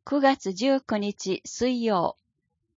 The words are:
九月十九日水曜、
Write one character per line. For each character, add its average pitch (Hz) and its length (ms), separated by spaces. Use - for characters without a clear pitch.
九 285 160
月 269 320
十 262 300
九 214 160
日 202 480
水 247 360
曜、 202 360